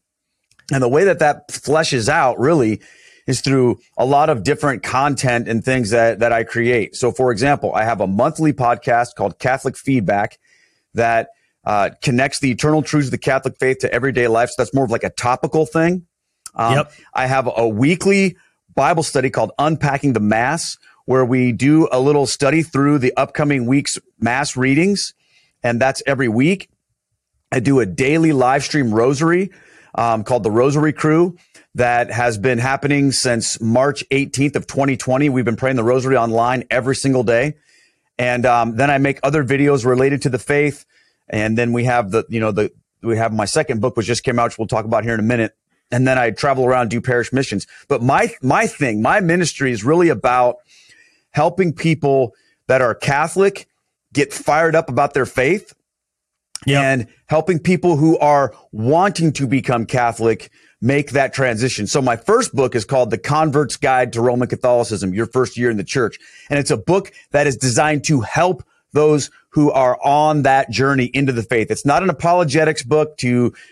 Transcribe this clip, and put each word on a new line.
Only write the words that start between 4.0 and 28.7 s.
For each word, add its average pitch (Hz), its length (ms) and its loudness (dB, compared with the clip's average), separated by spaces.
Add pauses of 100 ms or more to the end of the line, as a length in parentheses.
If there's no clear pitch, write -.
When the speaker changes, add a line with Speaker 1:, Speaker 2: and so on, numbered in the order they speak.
Speaker 1:
lot 143 260 4
of 120 100 -2
different 135 400 -2
content 127 680 -2
and 113 160 -2
things 127 280 -2
that, 117 260 2
that 117 160 0
I 113 100 0
create. 117 520 -2
So 120 160 0
for 127 200 0
example, 117 440 -2
I 107 80 0
have 110 180 -2
a 95 60 0
monthly 143 460 0
podcast 120 640 0
called - 220 -4
Catholic 131 400 -4
Feedback 104 600 -2 (560)
that, 113 320 0 (380)
uh, 104 240 0 (120)
connects 135 380 -2
the 135 100 -2
eternal 151 320 0
truths 147 260 -2
of 123 40 -8
the 120 60 -4
Catholic 135 420 -2
faith 131 200 0
to 120 140 -4
everyday 123 340 0
life. 113 220 0
So - 140 -14
that's - 100 -4
more 135 120 2
of, 107 60 -4
like, 117 120 -2
a - 60 -4
topical 147 560 -2
thing. 170 400 -2 (500)
Um, 113 200 0
Speaker 2:
Yep. 151 160 -2 (220)
Speaker 1:
I 127 140 -2
have 131 280 0
a 117 120 0
weekly 185 720 0 (380)
Bible 156 280 2
study 131 260 -2
called 110 300 -2
Unpacking 143 540 0
the 110 80 0
Mass, 117 560 -2 (280)
where 127 200 2
we 123 260 2
do 147 400 4
a 127 80 0
little 143 260 2
study 147 380 0
through 143 360 0
the - 180 0
upcoming 139 480 -2
week's 135 340 -2 (200)
Mass 127 360 -2
readings. 151 580 0 (500)
And 117 180 -2
that's 135 260 0
every 131 220 0
week. 143 400 0 (840)
I 131 80 -2
do 135 220 2
a 107 40 0
daily 147 460 0
live 131 320 2
stream 127 300 -2